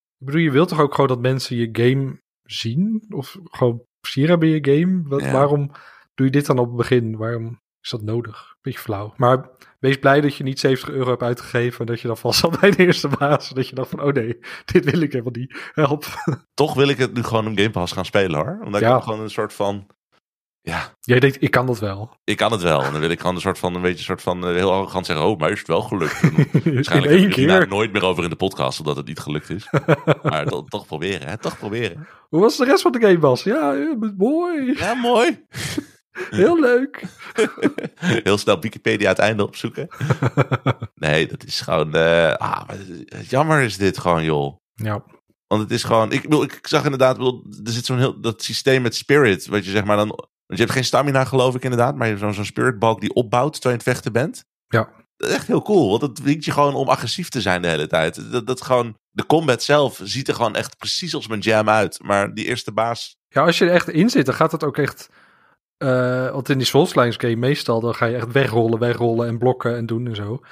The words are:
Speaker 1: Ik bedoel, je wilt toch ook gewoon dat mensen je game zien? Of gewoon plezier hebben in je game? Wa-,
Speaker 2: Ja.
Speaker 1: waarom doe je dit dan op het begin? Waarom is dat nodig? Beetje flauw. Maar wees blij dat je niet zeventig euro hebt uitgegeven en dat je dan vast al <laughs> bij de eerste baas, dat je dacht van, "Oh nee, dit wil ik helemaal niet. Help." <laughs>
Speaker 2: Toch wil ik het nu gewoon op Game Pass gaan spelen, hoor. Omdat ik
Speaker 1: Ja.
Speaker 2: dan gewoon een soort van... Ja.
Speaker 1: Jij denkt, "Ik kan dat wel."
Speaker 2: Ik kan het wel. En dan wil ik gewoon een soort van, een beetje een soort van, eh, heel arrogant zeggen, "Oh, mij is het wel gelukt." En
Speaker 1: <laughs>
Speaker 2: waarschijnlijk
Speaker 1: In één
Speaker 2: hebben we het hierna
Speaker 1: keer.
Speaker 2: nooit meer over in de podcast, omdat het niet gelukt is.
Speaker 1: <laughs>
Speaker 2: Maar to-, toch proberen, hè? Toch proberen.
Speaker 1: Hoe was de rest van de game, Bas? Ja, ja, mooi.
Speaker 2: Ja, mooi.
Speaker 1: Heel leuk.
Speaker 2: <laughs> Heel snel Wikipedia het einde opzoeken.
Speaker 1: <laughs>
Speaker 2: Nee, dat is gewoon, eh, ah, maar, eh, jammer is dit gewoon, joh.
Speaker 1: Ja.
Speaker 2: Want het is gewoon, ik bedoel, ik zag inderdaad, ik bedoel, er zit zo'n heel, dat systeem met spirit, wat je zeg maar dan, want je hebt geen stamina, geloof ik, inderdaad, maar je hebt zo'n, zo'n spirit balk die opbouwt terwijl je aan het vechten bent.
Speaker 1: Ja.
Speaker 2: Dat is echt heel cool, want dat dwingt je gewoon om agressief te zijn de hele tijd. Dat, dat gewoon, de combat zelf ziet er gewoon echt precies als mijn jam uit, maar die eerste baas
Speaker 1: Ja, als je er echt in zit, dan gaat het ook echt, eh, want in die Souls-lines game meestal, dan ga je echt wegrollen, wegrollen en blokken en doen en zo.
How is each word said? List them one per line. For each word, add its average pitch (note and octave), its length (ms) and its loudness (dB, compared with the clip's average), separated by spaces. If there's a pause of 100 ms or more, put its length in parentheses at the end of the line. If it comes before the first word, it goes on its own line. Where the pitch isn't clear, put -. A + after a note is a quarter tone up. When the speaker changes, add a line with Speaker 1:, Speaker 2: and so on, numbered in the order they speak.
(200)
Speaker 1:
Ik C3+ 60 -16
bedoel, D3 160 0
je D#3+ 100 2
wilt D#3+ 180 4
toch E3 100 0
ook C#3+ 140 2
gewoon C#3 160 2
dat B2 100 0
mensen B2+ 360 -2
je A#2 160 0
game B2+ 500 0 (220)
zien? G3 640 -2
Of - 340 -10
gewoon A#2+ 380 -2 (180)
plezier - 300 -2
hebben E3 180 4
in D#3+ 140 4
je C#3 180 4
game? F3+ 240 2
Wa-, C#3 220 -4
Speaker 2:
Ja. C3+ 60 -2
Speaker 1:
waarom C#3+ 400 2 (440)
doe C3 100 2
je C3+ 60 2
dit C#3+ 140 2
dan C3+ 140 2
op B2 80 2
het A#2+ 80 -8
begin? A#2 420 0
Waarom A2+ 440 -8 (200)
is - 80 -14
dat A#2 120 -8
nodig? A2 600 -8
Beetje - 180 -10
flauw. G#2 380 -8
Maar B2+ 320 2 (300)
wees C3+ 200 0
blij C#3+ 220 6
dat C#3+ 140 0
je - 80 -10
niet C3+ 160 -6
zeventig C3+ 360 0
euro B2+ 140 -2
hebt A#2+ 120 -2
uitgegeven A#2+ 580 -4
en A#2+ 60 -4
dat A#2 160 -6
je B2 60 -6
dan A#2 100 -4
vast - 260 0
al E3+ 120 2
<laughs> - 40 -6
bij G3+ 120 8
de F#3 140 6
eerste - 220 2
baas, C#3+ 420 0
dat C3 180 -4
je - 80 -16
dacht B2+ 140 -6
van, - 120 -10
"Oh C#3+ 120 2
nee, A#2+ 240 -2 (280)
dit D#3+ 260 2
wil E3 100 0
ik D3 100 0
helemaal B2 260 -6
niet. - 360 -12
Help." D3+ 320 0 (260)
<laughs> - 220 -10
Speaker 2:
Toch D3+ 200 0
wil C#3 140 4
ik C#3 100 0
het B2 160 0
nu A#2+ 100 -2
gewoon A2+ 240 0
op A2 100 -4
Game G#2 120 2
Pass F2 240 -4
gaan F#2 120 -6
spelen, F#2 340 0
hoor. F2 260 -4
Omdat G2+ 160 -2
ik A2 60 4
Speaker 1:
Ja. B2 60 6
Speaker 2:
dan B2 100 2
gewoon A2 160 -6
een A2 100 -8
soort G#2+ 240 -6
van... G2+ 340 -4 (760)
Ja. - 380 -8
Speaker 1:
Jij B2 200 2
denkt, C3+ 220 2
"Ik - 100 0
kan B2+ 140 2
dat B2 140 -2
wel." G2+ 440 -8
Speaker 2:
Ik G#2+ 140 -2
kan G#2+ 140 2
het A2 100 0
wel. D#2 220 4
En C#2 80 -2
dan D2+ 80 -4
wil D#2+ 100 0
ik E2+ 100 -2
gewoon F2+ 160 -2
een E2+ 60 -6
soort F#2 180 -2
van, F2+ 160 -4
een F2+ 60 -6
beetje F2+ 160 -2
een - 60 -12
soort - 180 -6
van, F2+ 260 -4
eh, F2 80 0
heel F#2 180 2
arrogant F#2 320 -2
zeggen, D#2 200 -2
"Oh, G2+ 140 0
mij D#2 120 0
is G#2 80 -4
het - 80 -14
wel E2 140 2
gelukt." E2+ 400 -4
En - 120 4
Speaker 1:
<laughs> D3+ 400 2
Speaker 2:
waarschijnlijk C3 140 0
Speaker 1:
In - 60 -2
één - 80 4
Speaker 2:
hebben C#3+ 180 2
we F#3+ 80 6
het F3 80 0
hierna D#3 240 4
Speaker 1:
keer. D#3+ 80 4
Speaker 2:
nooit G2+ 240 0
meer F#2+ 140 0
over F2 180 0
in E2+ 60 -2
de E2 60 -4
podcast, D2 440 -2
omdat D2+ 180 -4
het C#2 100 -8
niet D2+ 120 -12
gelukt D2 300 -8
is. F#2 200 -10 (280)
Speaker 1:
<laughs> - 260 -2
Speaker 2:
Maar D#2 220 -2
to-, F2 180 -4
toch G2+ 220 -10
proberen, D#2+ 420 -6
hè? G2 100 -8
Toch - 200 -8
proberen. G#2+ 500 -8 (220)
Speaker 1:
Hoe D3+ 120 0
was A3+ 160 4
de C4 80 2
rest F4+ 160 4
van F4 100 2
de A#3+ 80 -4
game, G3 180 6
Bas? C#3 260 4
Ja, C#4 300 0
ja, C#4+ 220 -2 (220)
mooi. D4 600 0
Speaker 2:
Ja, G#3+ 160 -2
mooi. A#3+ 520 2 (840)
Speaker 1:
Heel E4 300 4
leuk. B3+ 440 2 (520)
Speaker 2:
<laughs> - 680 -2
Heel G2+ 140 4
snel G2+ 220 0
Wikipedia G2+ 500 -2
het F#2+ 100 2
einde G#2 240 2
opzoeken. - 440 -8
Speaker 1:
<laughs> - 1080 -2
Speaker 2:
Nee, D#2 320 0
dat - 180 -14
is - 160 -8
gewoon, D#2+ 340 -2
eh, E2 380 4
ah, - 340 -6
maar, G2+ 100 -12 (300)
eh, G#2+ 160 -16
jammer D3 380 2
is G#2 160 -2
dit F#2+ 200 2
gewoon, E2+ 260 0
joh. D2 360 -2 (140)
Speaker 1:
Ja. G#2+ 300 -6 (440)
Speaker 2:
Want G#2+ 140 0
het G#2+ 100 -6
is A#2 120 -2
gewoon, A2+ 280 2
ik C3+ 100 -2
bedoel, D3 220 2
ik - 180 -8
zag D3 220 -2
inderdaad, C3 280 2
ik B2+ 60 -4
bedoel, B2+ 280 -4 (180)
er A2+ 80 -4
zit A#2+ 140 -4
zo'n B2+ 120 0
heel, B2 240 0
dat A2+ 220 -4
systeem C3 380 2
met A#2+ 140 -2
spirit, C3 520 2
wat G2+ 180 -2
je F#2+ 60 -8
zeg G2+ 120 0
maar G#2 140 2
dan, G#2 100 0
want - 120 -10 (260)
je F#2 140 -10
hebt A2+ 120 2
geen C3 120 0
stamina, C3+ 420 2
geloof B2+ 300 2
ik, B2+ 80 -6
inderdaad, B2+ 320 0
maar B2 120 -2
je A2 60 0
hebt G2+ 120 -6
zo'n, G#2 80 -2
zo'n G2+ 120 -6
spirit A#2+ 340 -2
balk A2+ 220 2
die G#2 120 -4
opbouwt B2 400 0
terwijl B2+ 220 -2
je A#2 60 -6
aan - 100 -16
het B2 40 0
vechten A#2+ 260 -2
bent. - 240 -6 (220)
Speaker 1:
Ja. A2+ 220 0 (280)
Speaker 2:
Dat D3 120 -4
is F#3 60 0
echt - 120 -6
heel F3+ 140 2
cool, F3 280 4
want A2 120 2
dat C3+ 140 -4
dwingt D3 300 -2
je E3 60 -4
gewoon C#3+ 220 2
om C3+ 140 -2
agressief C3 420 -2
te A#2+ 120 -4
zijn F2+ 200 0
de F2 60 -2
hele D#2 200 0
tijd. E2+ 440 -2
Dat, A#2+ 160 -4
dat B2+ 140 -4
gewoon, A#2+ 360 -2 (140)
de - 140 -6
combat D3 380 2
zelf C#3+ 400 2
ziet G2+ 240 -6
er C3+ 80 -2
gewoon A2+ 200 -2
echt - 220 -6
precies - 380 -6
als A2 120 -8
mijn A2 120 -6
jam G#2+ 300 2
uit, G#2+ 340 2
maar G2+ 300 0
die G#2+ 120 -6
eerste A#2 260 -6
baas A2+ 460 -4 (100)
Speaker 1:
Ja, C#3+ 180 2
als E3+ 120 2
je F3+ 80 4
er E3+ 60 4
echt F3 180 2
in F3+ 200 4
zit, C#3 160 2
dan B2 100 0
gaat D#3+ 160 2
het D#3+ 120 -4
ook C#3+ 140 -4
echt, - 320 -4 (680)
eh, B2+ 540 0
want C3 180 -6
in C#3 80 2
die B2 100 0
Souls-lines B2+ 500 2
game A#2 180 0
meestal, B2 440 0
dan A#2 160 -2
ga B2 100 -2
je A#2 100 0
echt A#2 160 -6
wegrollen, A#2 480 2
wegrollen A#2 480 0
en A#2 100 -4
blokken B2 380 0
en A#2 100 -4
doen A#2 220 -4
en A2+ 80 -6
zo. G#2 240 -6 (120)